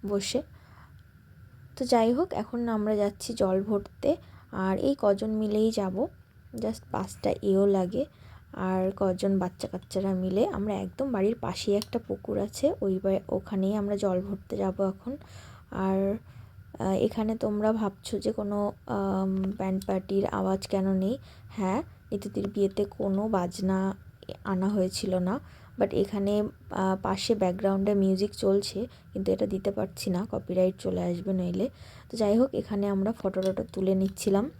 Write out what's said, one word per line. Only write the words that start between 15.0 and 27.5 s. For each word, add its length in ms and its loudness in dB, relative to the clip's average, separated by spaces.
আর, 460 0
আহ, 120 0
এখানে 440 2
তোমরা 380 0
ভাবছো 460 -2
যে 140 -2
কোনো, 380 -2
আম, 560 0
ব্যান্ড 280 -2
পার্টির 400 0
আওয়াজ 420 0
কেন 260 2
নেই। 240 2
হ্যাঁ, 340 -2
নিতুদির 360 -4
বিয়েতে 380 0
কোনো 420 -2
বাজনা 680 0
আনা 240 0
হয়েছিল 520 0
না, 200 0
but 120 4
এখানে, 520 2
আহ, 300 0
পাশে 340 0
ব্যাকগ্রাউন্ডে 580 2